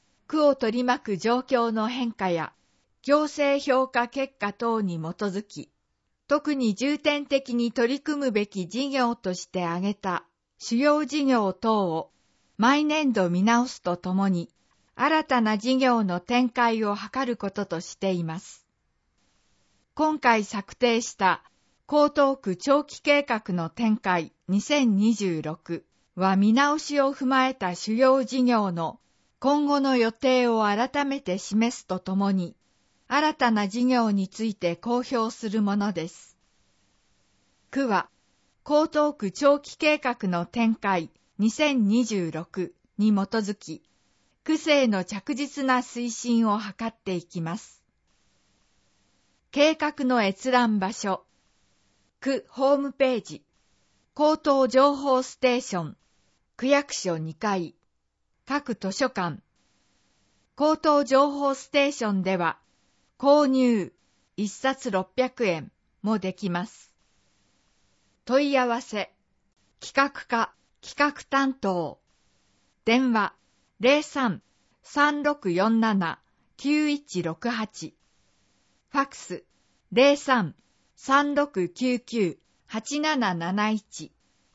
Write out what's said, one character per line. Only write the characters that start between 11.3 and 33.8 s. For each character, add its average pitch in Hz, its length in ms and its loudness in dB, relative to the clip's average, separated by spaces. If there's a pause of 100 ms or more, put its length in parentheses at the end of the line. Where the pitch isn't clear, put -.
等 208 380 0
を 160 200 -6 (460)
毎 277 300 2
年 302 260 0
度 190 180 2
見 180 140 0
直 233 240 4
す - 140 -14
と 175 160 -2
と 185 160 -6
も 196 160 2
に、 175 200 -2 (460)
新 311 300 0
た 247 160 2
な 214 160 0
事 240 180 0
業 247 300 2
の 175 160 -2
展 247 260 0
開 226 380 0
を 202 100 -2
図 214 300 -6
る 240 100 -2
こ 196 160 -6
と 202 140 -6
と 170 160 -6
し - 180 -16
て 196 140 0
い 175 100 -2
ま 160 160 -8
す。 - 260 -20 (1300)
今 311 260 0
回 226 260 2
策 - 280 -12
定 240 280 2
し - 140 -10
た 185 280 0 (420)
江 294 300 4
東 277 220 2
区 190 180 -4
長 285 300 2
期 - 160 -20
計 285 260 2
画 214 260 -4
の 170 160 -4
展 220 280 0
開 180 340 -2 (160)
二 196 140 0
千 269 340 2
二 214 180 4
十 180 280 -2
六 160 440 -10 (300)
は 190 220 2
見 208 160 4
直 285 240 2
し 285 240 -2
を 277 120 2
踏 269 120 -6
ま 262 200 2
え 262 100 -2
た 180 200 -6
主 214 200 -4
要 262 280 4
事 254 200 -2
業 220 280 2
の 165 300 -6 (380)
今 285 260 2
後 285 160 2
の 269 160 2
予 226 160 2
定 254 340 2
を 226 140 2
改 226 420 0
め 277 160 -4
て 180 180 -4
示 226 400 -2
す - 80 -20
と 185 140 -6
と 190 160 -6
も 196 160 2
に、 185 240 -2 (580)
新 302 200 2
た 254 180 2
な 208 160 0
事 226 160 -4